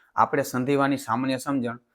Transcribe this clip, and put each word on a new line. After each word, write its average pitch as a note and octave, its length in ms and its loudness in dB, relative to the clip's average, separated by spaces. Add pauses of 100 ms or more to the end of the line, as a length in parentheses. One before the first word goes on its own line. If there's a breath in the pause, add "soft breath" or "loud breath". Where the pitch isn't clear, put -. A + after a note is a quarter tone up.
(160 soft breath)
આપણે C3+ 260 2
સંધિવાની C#3 560 0
સામાન્ય B2+ 400 -2
સમજણ B2 420 -4 (140)